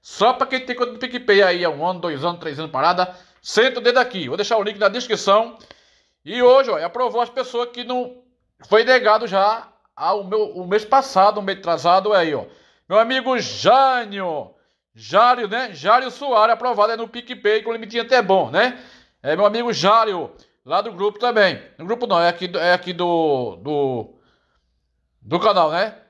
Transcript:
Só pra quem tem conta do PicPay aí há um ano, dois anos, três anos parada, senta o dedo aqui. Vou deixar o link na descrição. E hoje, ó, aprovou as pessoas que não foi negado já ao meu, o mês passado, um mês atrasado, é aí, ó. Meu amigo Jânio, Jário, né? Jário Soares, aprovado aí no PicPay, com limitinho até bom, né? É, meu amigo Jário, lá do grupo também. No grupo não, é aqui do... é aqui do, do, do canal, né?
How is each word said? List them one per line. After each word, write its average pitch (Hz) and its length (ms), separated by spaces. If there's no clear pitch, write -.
Só 233 300
pra 254 120
quem 254 220
tem 247 80
conta 240 160
do 220 80
PicPay 247 420
aí 180 240
há 165 60
um 143 160
ano, 180 140
dois 156 240
anos, 170 160
três 147 180
anos 156 140
parada, 175 420
senta 247 380
o 220 40
dedo 240 160
aqui. 196 280
Vou 180 100
deixar 208 200
o 208 60
link 208 140
na 202 120
descrição. 220 680
E 233 180
hoje, 254 260
ó, 160 160
aprovou 233 360
as 240 100
pessoas 240 400
que 240 140
não 247 340
foi 214 140
negado 226 460
já 202 400
ao 190 300
meu, 208 320
o 180 100
mês 214 180
passado, 214 540
um 196 60
mês 196 140
atrasado, 175 540
é 196 60
aí, 160 160
ó. 110 100
Meu 196 100
amigo 247 400
Jânio, 202 1120
Jário, 208 540
né? 233 240
Jário 214 380
Soares, 233 440
aprovado 226 360
aí 226 80
no 226 100
PicPay, 220 540
com 226 100
limitinho 226 300
até 247 180
bom, 180 300
né? 233 300
É, 147 120
meu 202 120
amigo 233 260
Jário, 190 580
lá 165 160
do 214 120
grupo 202 260
também. 214 420
No 160 60
grupo 233 220
não, 180 140
é 170 80
aqui 175 180
do... 175 120
é 175 140
aqui 180 200
do, 160 640
do, 131 580
do 151 200
canal, 185 300
né? 208 260